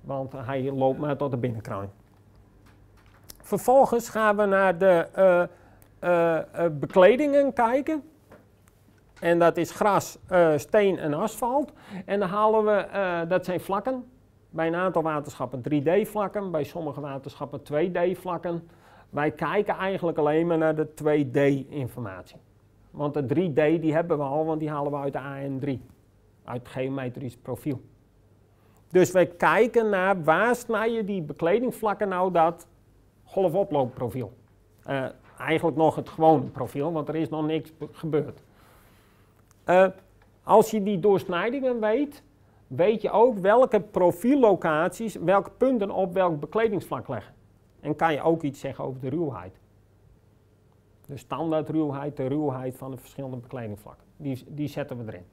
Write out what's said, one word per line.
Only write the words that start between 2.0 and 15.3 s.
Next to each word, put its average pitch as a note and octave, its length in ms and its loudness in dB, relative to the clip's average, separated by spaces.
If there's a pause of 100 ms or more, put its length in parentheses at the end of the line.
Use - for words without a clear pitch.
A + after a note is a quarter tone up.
Vervolgens A#3+ 680 2
gaan G#3+ 280 2
we G#3 80 2
naar F#3+ 320 4
de, F3 360 4
eh, F#3 280 6 (580)
eh, E3+ 380 2 (280)
eh, E3+ 60 2
bekledingen B3 840 4
kijken. C4 500 0 (1160)
En E3+ 200 2
dat E3 180 4
is E3 140 -2
gras, G3 460 0 (100)
eh, F3 300 4
steen G3 400 2
en D3+ 160 -4
asfalt. A#3+ 600 -2 (320)
En G3+ 140 -2
dan F#3 100 -2
halen G#3+ 360 2
we, G#3+ 60 2
eh, F#3 560 -2
dat F3+ 180 0
zijn F3+ 160 -4
vlakken. A#3+ 440 -4 (440)
Bij E3 180 -2
een E3 80 -2
aantal F3 280 0
waterschappen C#3+ 580 -6